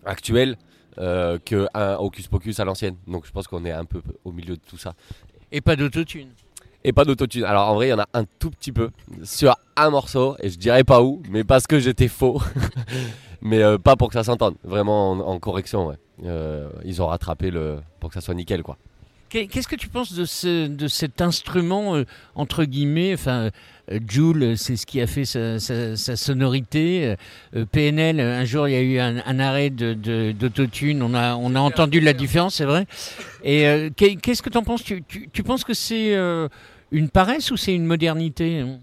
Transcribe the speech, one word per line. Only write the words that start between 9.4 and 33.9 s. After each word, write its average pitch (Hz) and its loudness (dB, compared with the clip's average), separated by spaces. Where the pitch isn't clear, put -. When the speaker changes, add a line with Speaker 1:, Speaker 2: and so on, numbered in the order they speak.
Speaker 1:
un 151 6
morceau, 135 0
et - -4
je 87 -8
dirais 120 6
pas 123 10
où, 135 2
mais 107 0
parce 131 4
que 151 6
j'étais 127 2
faux. 131 0
<laughs> - -6
Mais, 110 4
euh, 107 6
pas 135 6
pour 120 0
que - -10
ça 113 0
s'entende. 110 0
Vraiment 101 2
en, 92 -2
en 92 -4
correction, 92 -4
ouais. 73 -10
Euh, 78 -6
ils 90 -6
ont 82 0
rattrapé 87 -4
le, 78 -6
pour - -10
que - -16
ça 92 -8
soit 90 -6
nickel, 87 -4
quoi. 76 -14
Speaker 2:
Qu'est-, 220 -6
qu'est-ce 254 -6
que 302 -6
tu 220 -12
penses 226 -8
de 175 -4
ce, 170 -2
de 143 -6
cet 143 -4
instrument, 180 -2
euh, 139 0
entre 151 -2
guillemets, 147 0
enfin, 123 -2
euh, 104 -4
Jul, 135 2
c'est 123 -4
ce - -8
qui 135 -4
a 117 0
fait 135 -2
sa, 113 -4
sa, 113 -4
sa 117 -4
sonorité. 135 0
Euh, 113 -4
P 147 2
N 151 0
L, 160 2
un 123 0
jour, 143 0
il 135 2
y 131 2
a 127 2
eu 127 2
un, 120 0
un 131 -2
arrêt 135 0
de, 117 -2
de, 110 -2
d'autotune. 131 -2
On 120 0
a, 120 0
on 123 -2
a 131 4
entendu 147 4
la 151 6
différence, 165 0
c'est 156 -2
vrai. 160 2
Et, 147 4
euh, 151 2